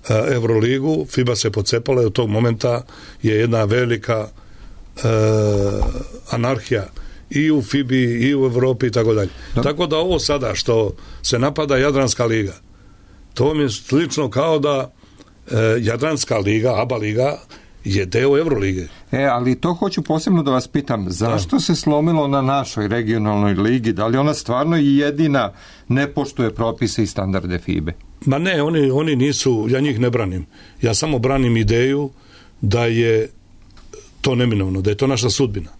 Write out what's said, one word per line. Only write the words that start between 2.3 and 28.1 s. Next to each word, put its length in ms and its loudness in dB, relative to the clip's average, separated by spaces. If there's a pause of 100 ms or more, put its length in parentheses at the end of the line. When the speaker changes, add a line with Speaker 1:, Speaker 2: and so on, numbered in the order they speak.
Speaker 1:
momenta 520 0 (400)
je 120 2
jedna 300 2
velika, 640 0 (680)
e, 120 -2 (1200)
anarhija 560 -2 (440)
i 200 0
u 120 2
fibi 400 0
i 320 0
u 100 2
Evropi 420 0
i 40 0
tako 240 2
dalje. 160 0 (240)
Speaker 2:
Da. 80 0
Speaker 1:
Tako 240 0
da 100 -2
ovo 220 0
sada 360 -2
što 400 0 (280)
se 160 0
napada 380 0
Jadranska 480 2
liga, 300 0 (800)
to 100 0
vam 160 2
je 100 2
slično 600 -2
kao 280 0
da, 340 -2 (580)
e, 300 2
Jadranska 580 -2
liga, 440 2
aba 140 -2
liga, 420 -2 (460)
je 220 0
deo 320 2
Evrolige. 480 0 (260)
Speaker 2:
E, 120 0
ali 360 0
to 140 0
hoću 280 -2
posebno 400 2
da 80 0
vas 180 0
pitam, 420 -2
zašto 460 0
Speaker 1:
Da. 40 4
Speaker 2:
se 140 0
slomilo 540 2
na 140 2
našoj 460 -2
regionalnoj 680 2
ligi? 380 2
Da 140 0
li 100 2
ona 180 2
stvarno 420 0
jedina 760 2 (360)
ne 240 0
poštuje 420 -2
propise 480 -2
i 40 2
standarde 520 -4
fibe? 340 -4 (320)